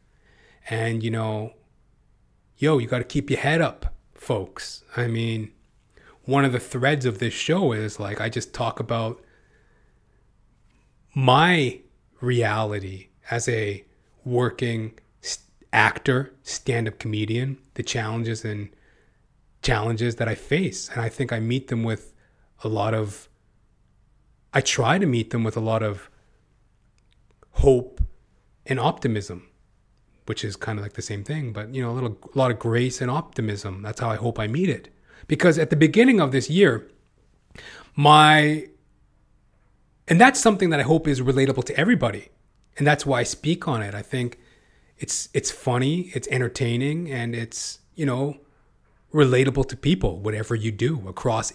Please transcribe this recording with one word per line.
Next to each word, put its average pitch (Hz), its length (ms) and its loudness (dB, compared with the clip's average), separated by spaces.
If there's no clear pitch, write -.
And, 113 340 -2
you 113 80 -4
know, 110 420 -4
yo, 147 220 4
you 117 80 -2
gotta 120 160 -2
keep - 260 -4
your 127 100 0
head 160 220 2
up, - 340 -4
folks. - 680 -8
I 120 100 0
mean, 113 440 -4
one 139 200 4
of 131 60 2
the 123 80 0
threads 131 460 0
of 113 140 -2
this 113 140 -2
show 165 380 0
is, 107 280 -4
like, 104 200 -6
I 113 100 -4
just - 240 -8
talk 113 260 -4
about 113 420 -4
my 139 680 4
reality 104 880 -2
as 117 160 -4
a 107 380 -4
working 120 760 -2
s-, - 220 -10
actor, 127 640 2
stand-up 117 560 -4
comedian, 110 580 -4
the 117 80 -6
challenges 113 600 -4
and 104 260 -8
challenges 113 540 -2
that 117 120 -2
I 110 80 -2
face. - 540 -4
And 117 120 -6
I 117 80 -4
think 120 240 -4
I 113 60 -2
meet 123 300 -2
them 117 140 -2
with 110 300 -6
a - 40 -6
lot 107 260 0
of, 107 360 -6
I 143 80 4
try 131 360 2
to 196 80 2
meet 117 240 0
them 117 140 -2
with 110 140 -2
a 113 40 -2
lot 110 220 0
of 101 260 -6
hope 127 500 4
and 131 140 -2
optimism, 107 680 -2
which - 180 -6
is 101 100 -8
kinda 104 260 -8
like 104 120 -10
the - 80 -10
same 101 220 -8
thing, 147 280 -6
but, 107 220 -12
you 135 80 -6
know, 120 100 -4
a - 20 -4
little, 123 240 -4
a - 40 -6
lot 127 140 4
of 110 80 -4
grace 120 420 0
and 123 80 -2
optimism. 104 720 -6
That's 107 180 -10
how 120 100 -2
I 107 60 -2
hope 117 240 -4
I 107 80 -2
meet 160 220 0
it. - 240 -8
Because 160 320 4
at 156 100 0
the 160 60 2
beginning 202 440 6
of 139 120 2
this 131 180 0
year, 151 400 4
my, 151 720 6
and 170 120 6
that's 269 200 8
something 196 300 4
that 151 100 2
I 131 40 2
hope 160 240 2
is 131 140 0
relatable 131 440 2
to - 120 -6
everybody. 135 520 0
And 143 100 0
that's 147 180 2
why 131 140 2
I 117 40 2
speak - 440 -4
on 120 140 0
it. 101 120 -8
I 104 80 -10
think 123 380 -6
it's, - 360 -8
it's - 180 -2
funny, 135 640 -2
it's 123 160 -6
entertaining, 127 840 -2
and 117 240 -6
it's, - 440 -10
you 160 100 -2
know, 135 340 -2
relatable 131 540 4
to - 80 -10
people, 92 440 0
whatever 107 360 -4
you 110 160 -2
do 113 360 -2
across 110 480 -2